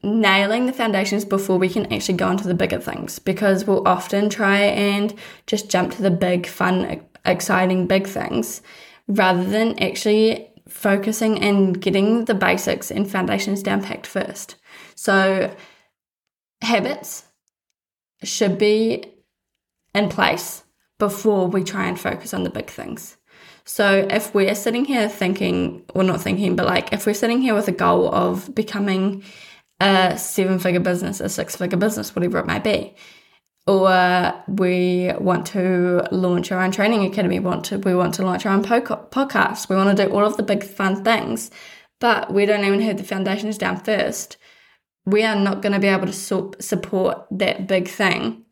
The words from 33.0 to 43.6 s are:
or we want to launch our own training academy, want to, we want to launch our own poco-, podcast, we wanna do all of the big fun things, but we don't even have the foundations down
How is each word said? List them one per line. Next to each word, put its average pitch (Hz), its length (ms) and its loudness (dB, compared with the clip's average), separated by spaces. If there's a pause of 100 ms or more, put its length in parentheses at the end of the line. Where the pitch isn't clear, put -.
or 185 680 4 (160)
we 180 720 0
want 175 300 0
to 180 640 2
launch 180 400 0
our 185 120 0
own 185 80 0
training 208 340 2
academy, 185 360 0
want - 260 -4
to, 196 140 -4
we 190 140 2
want 175 200 2
to 196 80 -4
launch 185 240 -2
our 196 80 2
own 202 80 4
poco-, 226 480 -2
podcast, - 580 -2
we 190 80 0
wanna 196 180 4
do 196 140 2
all 202 160 2
of 208 140 0
the 226 40 -2
big 202 220 -2
fun 196 400 -4
things, 226 460 0 (500)
but 233 320 0
we 202 140 4
don't 208 180 2
even 196 160 2
have 214 160 0
the 196 80 -8
foundations 202 540 -4
down 185 180 -2